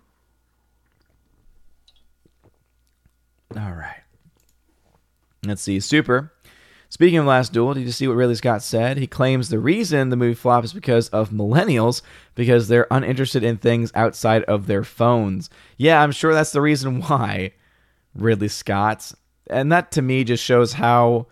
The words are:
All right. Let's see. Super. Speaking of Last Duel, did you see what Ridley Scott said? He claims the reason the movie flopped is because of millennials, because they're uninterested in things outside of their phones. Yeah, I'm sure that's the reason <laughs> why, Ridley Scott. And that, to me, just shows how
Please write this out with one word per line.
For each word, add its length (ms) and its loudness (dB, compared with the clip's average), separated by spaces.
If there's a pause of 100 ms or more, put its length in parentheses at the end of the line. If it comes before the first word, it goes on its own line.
(3500)
All 160 -8
right. 300 -16 (1400)
Let's 180 -6
see. 180 -4
Super. 520 0 (580)
Speaking 280 4
of 80 2
Last 260 2
Duel, 220 0
did 100 -6
you 80 -6
see 140 -4
what 100 0
Ridley 200 2
Scott 260 -2
said? 360 -2
He 100 -2
claims 400 0
the 100 -2
reason 520 0
the 60 0
movie 180 0
flopped 300 2
is 80 -10
because 360 0
of 220 -2
millennials, 720 0 (340)
because 320 2
they're 220 4
uninterested 520 -2
in 140 0
things 380 0
outside 500 0
of 240 -2
their 160 -2
phones. 640 -2 (260)
Yeah, 260 4
I'm 100 2
sure 200 0
that's 200 0
the 80 0
reason 400 0
<laughs> 20 -6
why, 500 -2 (600)
Ridley 340 0
Scott. 640 -4 (360)
And 240 0
that, 200 0
to 100 -2
me, 200 0
just 200 -2
shows 320 2
how 580 2